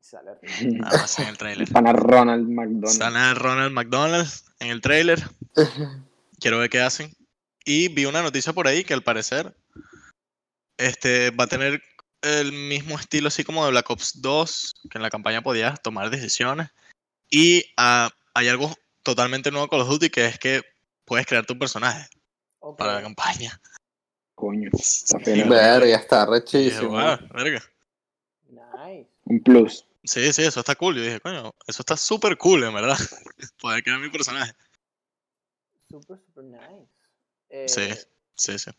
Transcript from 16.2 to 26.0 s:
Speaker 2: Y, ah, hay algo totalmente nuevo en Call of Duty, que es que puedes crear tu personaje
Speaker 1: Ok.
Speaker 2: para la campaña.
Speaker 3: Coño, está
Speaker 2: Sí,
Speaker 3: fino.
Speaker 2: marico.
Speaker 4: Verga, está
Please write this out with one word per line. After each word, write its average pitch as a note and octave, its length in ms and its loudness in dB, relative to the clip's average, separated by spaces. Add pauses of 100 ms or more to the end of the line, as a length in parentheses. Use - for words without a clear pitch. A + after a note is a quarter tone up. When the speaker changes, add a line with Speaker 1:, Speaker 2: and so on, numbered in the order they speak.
Speaker 2:
Y, E3+ 340 6 (140)
ah, A#2+ 320 4 (240)
hay A#2+ 140 2
algo C3 220 0 (320)
totalmente C3 480 -2
nuevo C#3+ 140 -4
en C#3+ 60 -8
Call D3 100 0
of B2 80 0
Duty, D3+ 220 0
que A#2 160 0
es A#2 120 -4
que C3 240 -2 (420)
puedes B2 220 -2
crear A#2 200 0
tu B2 120 -8
personaje B2 500 -4 (520)
Speaker 1:
Ok. D3 180 -18
Speaker 2:
para G#2 160 -2
la G2+ 80 -6
campaña. G#2+ 560 -8 (760)
Speaker 3:
Coño, G#2 380 -6
está - 460 -2
Speaker 2:
Sí, - 60 -12
Speaker 3:
fino. G#2+ 220 2
Speaker 2:
marico. A#2+ 80 6
Speaker 4:
Verga, A#2 420 6
está A#2+ 200 2